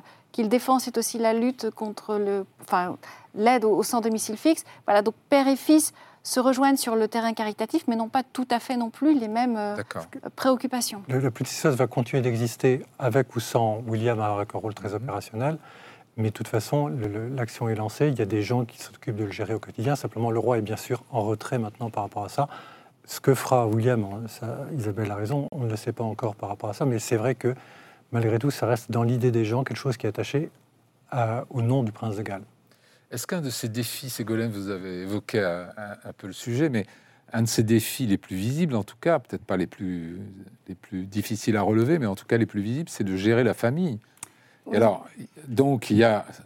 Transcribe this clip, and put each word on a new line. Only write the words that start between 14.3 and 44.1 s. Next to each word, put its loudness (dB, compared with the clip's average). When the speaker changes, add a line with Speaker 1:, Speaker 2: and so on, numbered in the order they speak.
Speaker 3:
rôle -4
très -8
Speaker 2:
Mhm. -4
Speaker 3:
opérationnel. -4
Mais 0
de -4
toute -8
façon, 0
le, -4
le, -6
l'action -4
est 0
lancée, 0
il 0
y 0
a 2
des 0
gens 0
qui -20
s'occupent -8
de -2
le -4
gérer -6
au -4
quotidien. -2
Simplement, -4
le 2
roi 2
est 2
bien -4
sûr -6
en 0
retrait -2
maintenant -6
par -6
rapport -6
à -12
ça. 0
Ce -12
que 4
fera 2
William, 2
hein, -8
ça, -8
Isabelle -2
a -4
raison, -2
on -6
ne -2
le -2
sait -6
pas -6
encore -4
par -8
rapport -6
à -6
ça, -2
mais 2
c'est 0
vrai 2
que 0
malgré 2
tout, 2
ça -2
reste 0
dans 2
l'idée 2
des 2
gens 0
quelque -6
chose -2
qui -8
est 2
attaché -4
à, -2
au -2
nom 2
du -2
prince -6
de -6
Galles. -8
Speaker 2:
Est-ce -8
qu'un -4
de -4
ces -6
défis, -6
Ségolène, -2
vous -6
avez -6
évoqué -2
un, -2
un, -12
un -14
peu -14
le -10
sujet, 0
mais 0
un 0
de 4
ces 2
défis 2
les 4
plus -8
visibles, 0
en 0
tout -12
cas, 2
peut-être -10
pas 0
les 0
plus, -8
les -10
plus -8
difficiles 0
à 2
relever, 4
mais 0
en 0
tout -18
cas 2
les 4
plus -4
visibles, -4
c'est -4
de 0
gérer 4
la 4
famille. 0